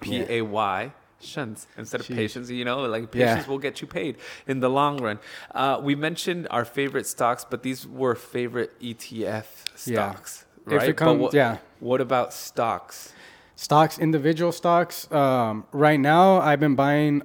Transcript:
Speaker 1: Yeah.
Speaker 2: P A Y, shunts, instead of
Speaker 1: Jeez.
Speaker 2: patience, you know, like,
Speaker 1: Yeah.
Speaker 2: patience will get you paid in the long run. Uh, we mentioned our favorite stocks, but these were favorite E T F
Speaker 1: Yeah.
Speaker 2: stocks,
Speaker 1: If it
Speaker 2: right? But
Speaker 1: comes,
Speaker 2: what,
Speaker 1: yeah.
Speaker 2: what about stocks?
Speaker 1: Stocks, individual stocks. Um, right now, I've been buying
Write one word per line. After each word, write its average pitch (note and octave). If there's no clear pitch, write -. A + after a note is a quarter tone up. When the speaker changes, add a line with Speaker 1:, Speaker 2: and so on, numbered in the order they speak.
Speaker 1:
Yeah. A#2
Speaker 2:
P -
A A2+
Y, G#2+
shunts, -
instead A#2
of -
Speaker 1:
Jeez. B2+
Speaker 2:
patience, A#2
you B2
know, B2
like, A#2
Speaker 1:
Yeah. A#2+
Speaker 2:
patience C3
will C#3
get C3+
you D3+
paid E3
in C3+
the B2+
long C#3+
run. G#2
Uh, C3
we C#3+
mentioned E3+
our A#2
favorite C3+
stocks, B2
but B2
these B2+
were B2+
favorite A#2+
E A#2+
T A2
F G#2+
Speaker 1:
Yeah. G#2+
Speaker 2:
stocks, -
Speaker 1:
If -
it -
Speaker 2:
right? A#2
But D3+
Speaker 1:
comes, D#3+
Speaker 2:
what, B2+
Speaker 1:
yeah. A#2+
Speaker 2:
what B2+
about B2
stocks? -
Speaker 1:
Stocks, D3+
individual D#3+
stocks. E3+
Um, B2+
right D3+
now, F3+
I've C#3+
been D3
buying C#3+